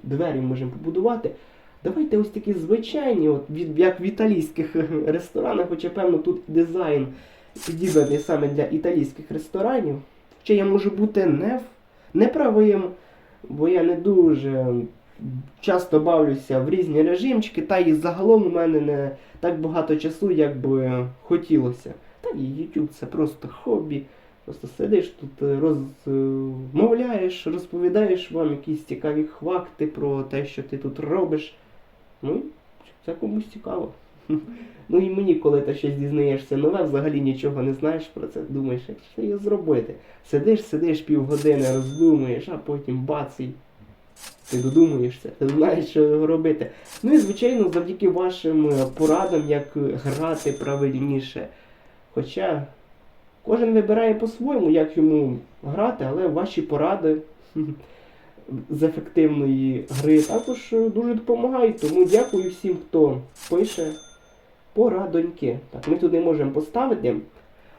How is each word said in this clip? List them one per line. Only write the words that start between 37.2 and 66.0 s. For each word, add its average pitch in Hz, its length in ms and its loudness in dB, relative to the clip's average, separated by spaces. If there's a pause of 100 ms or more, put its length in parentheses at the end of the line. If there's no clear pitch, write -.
нічого 135 420 -2
не 135 100 0
знаєш 156 300 -2 (100)
про 151 140 -10
це, 156 220 -10
думаєш, 135 380 -4
«Як 214 100 -14
ж - 60 -20 (120)
це 220 100 -4
його 202 180 -4
зробити?» 175 500 0 (360)
Сидиш, 214 360 2
сидиш 156 360 0
півгодини, 143 720 2
роздумуєш, 135 760 2
а 170 80 -8
потім 139 420 -6
бац, 139 400 -4
і 127 100 -8 (1000)
ти 127 60 0
додумуєшся, 135 800 2
ти 139 100 0
знаєш, 156 380 2
що 151 420 4
робити. 160 440 0 (320)
Ну 254 100 4
і, 311 40 10
звичайно, 214 560 2
завдяки 180 360 -2
вашим, 165 600 0
е, 135 160 2 (120)
порадам, 160 500 2
як, 147 300 -2
е, 139 260 -2
грати 147 480 -4
правильніше. 139 960 -4 (640)
Хоча 151 540 -4 (760)
кожен 226 300 2
вибирає 220 400 4
по-своєму, 226 560 -2
як 156 280 2
йому 151 400 4 (260)
грати, 202 460 -2
але 240 180 0
ваші 165 340 -2
поради 156 560 0 (380)
<laughs> - 1120 -10
з 147 140 -2
ефективної 139 1080 2
гри 151 320 4
також, 240 520 -4
е, 226 160 2
дуже 233 240 0
допомагають. 233 680 2
Тому 160 240 4
дякую 190 440 2
всім, 180 280 -4 (100)
хто 143 340 4 (280)
пише 170 420 0 (800)
порадоньки. 170 840 0 (100)
Так, - 180 -12
ми 160 100 2
тут 165 160 2